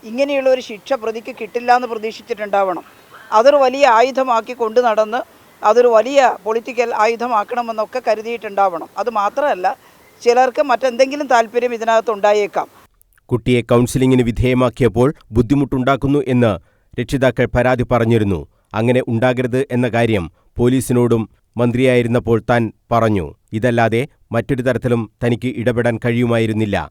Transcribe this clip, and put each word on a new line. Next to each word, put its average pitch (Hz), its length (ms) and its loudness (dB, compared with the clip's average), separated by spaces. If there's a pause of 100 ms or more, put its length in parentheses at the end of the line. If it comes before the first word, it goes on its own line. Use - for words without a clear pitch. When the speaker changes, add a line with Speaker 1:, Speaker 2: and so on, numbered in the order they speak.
Speaker 1:
ഇങ്ങനെയുള്ള 262 520 -2
ഒരു 254 140 -4
ശിക്ഷ 214 240 -8 (100)
പ്രതിക്ക് 226 380 -8
കിട്ടില്ല 240 380 -6
എന്ന് 247 140 -4
പ്രതീക്ഷിച്ചിട്ടുണ്ടാവണം. 202 920 -4 (540)
അതൊരു 285 260 6
വലിയ 262 200 2 (120)
ആയുധമാക്കി 247 640 0
കൊണ്ടു 226 260 -2
നടന്ന് 214 340 0 (420)
അതൊരു 240 340 4
വലിയ 254 340 4 (140)
പൊളിറ്റിക്കൽ 233 480 -4 (100)
ആയുധമാക്കണമെന്നൊക്കെ 226 1040 -4
കരുതിയിട്ടുണ്ടാവണം. 214 840 -4 (140)
അത് 226 160 -4
മാത്രമല്ല, 208 480 -2 (560)
ചിലർക്ക് 254 480 2
മറ്റെന്തെങ്കിലും 262 640 0
താല്പര്യം 233 440 0
ഇതിനകത്തുണ്ടായേക്കാം. 208 880 0 (640)
Speaker 2:
കുട്ടിയെ 123 300 0 (120)
കൗൺസിലിംഗിന് 127 580 2
വിധേയമാക്കിയപ്പോൾ 123 760 0 (280)
ബുദ്ധിമുട്ടുണ്ടാക്കുന്നു 139 840 0 (120)
എന്ന് 117 200 2 (400)
രക്ഷിതാക്കൾ 131 520 0 (120)
പരാതി 123 340 2
പറഞ്ഞിരുന്നു. 110 500 2 (380)
അങ്ങനെ 123 200 2 (120)
ഉണ്ടാകരുത് 123 500 0 (140)
എന്ന 123 100 0 (120)
കാര്യം 110 260 0 (340)
പോലീസിനോടും 120 640 2 (380)
മന്ത്രിയായിരുന്നപ്പോൾ 120 800 2 (120)
താൻ 120 120 2 (300)
പറഞ്ഞു. 110 320 0 (320)
ഇതല്ലാതെ 117 440 0 (340)
മറ്റൊരു 120 320 -2
തരത്തിലും 117 360 -2 (200)
തനിക്ക് 120 280 -2 (100)
ഇടപെടാൻ 117 340 0 (100)
കഴിയുമായിരുന്നില്ല. 113 720 0 (140)